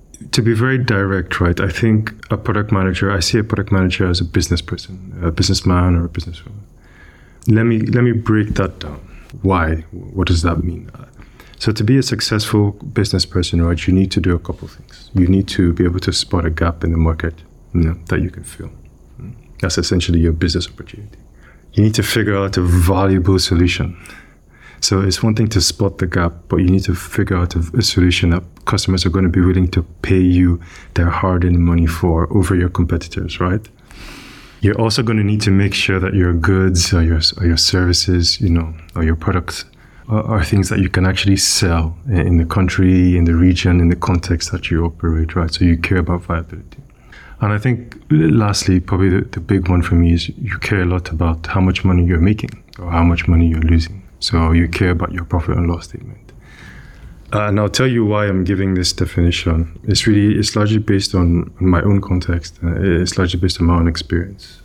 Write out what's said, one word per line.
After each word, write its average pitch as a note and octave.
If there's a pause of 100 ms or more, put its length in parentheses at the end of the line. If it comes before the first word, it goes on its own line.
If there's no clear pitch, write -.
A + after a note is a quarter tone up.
(320)
to C3
be A2+
very B2+
direct, G2
right, F2
I F#2+
think G#2+ (180)
a G#2+
product G#2
manager, F#2+
I G2
see -
a G#2+
product G#2+
manager F#2
as F2
a E2+
business -
person, F#2
a F2
businessman F2+
or E2+
a F2
businesswoman. F2 (840)
Let A2+
me, A2+
let B2
me A#2+
break G#2+
that F#2+
down. D2 (420)
Why? E2
What F#2
does E2
that E2+
mean? - (680)
So A2
to G#2+
be C3+
a C3
successful G#2+
business -
person, F2
right, E2+
you F2+
need F#2+
to -
do F2
a E2+
couple -
of -
things. -
You F2+
need F#2+
to F2
be F2
able F2
to F#2
spot F2
a D#2+
gap E2
in E2
the E2
market, D#2+ (380)
you E2+
know, D#2+ (120)
that -
you E2+
can E2+
fill. - (920)
That's F#2+
essentially E2+
your E2
business E2+
opportunity. - (560)
You G2+
need G#2+
to -
figure G#2
out G2
a F#2
valuable F#2
solution. F2 (840)
So G2
it's G2
one A2
thing A2
to G2+
spot -
the F#2+
gap, E2+ (140)
but F2
you F2+
need F#2+
to F2+
figure G2
out F2
a, - (180)
a -
solution F2
that E2+ (200)
customers F#2
are F2+
gonna F#2
be F#2
willing F#2
to E2+ (200)
pay F#2+
you F2+ (340)
their E2+
hard-earned F2+
money E2+
for E2
over F#2+
your F2+
competitors, F2
right? F#2 (920)
You're G2+
also A2+
gonna A2
need G#2
to G#2
make F#2+
sure F#2+
that F#2
your F2
goods F2+
or E2+
your, D#2+ (180)
or E2+
your E2
services, F2+
you F#2+
know, E2 (220)
or E2+
your D#2+
products F2+ (440)
are, G#2+
are G#2+
things G2
that G#2
you F#2
can F#2
actually F#2+
sell E2
in, F#2+
in F2+
the E2
country, F#2
in F2
the E2+
region, F2
in E2+
the F2
context -
that F2
you E2+
operate, E2
right? E2+
So -
you E2+
care F2+
about F2
viability. - (580)
And G#2
I G#2
think, A#2 (100)
lastly, A2
probably F#2+
the, F#2
the -
big F#2+
one F2+
for F2
me E2+
is E2
you F#2
care G2
a F2
lot F2
about E2
how G2
much F#2
money F2+
you're E2+
making G#2 (160)
or F2
how E2+
much E2+
money E2
you're D#2+
losing. E2 (160)
So E2
you E2+
care F2+
about F2
your F2
profit -
and E2+
loss E2
statement. - (1000)
Uh, G#2
and G#2
I'll G#2
tell B2+
you A#2
why G#2
I'm F#2+
giving F#2+
this F2+
definition. E2+
It's G2+
really, G#2
it's G#2
largely G#2+
based G2+
on E2+
my F2+
own G2
context. F2+
Uh, E2+
it's F2
largely F2+
based F2+
on E2+
my E2+
own E2+
experience. E2+